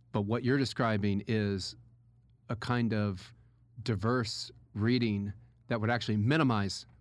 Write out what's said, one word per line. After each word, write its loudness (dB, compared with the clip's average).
But 0
what -2
you're 4
describing 0
is -2
a -2
kind 0
of -2
diverse -2
reading 0
that -2
would 0
actually 0
minimize 2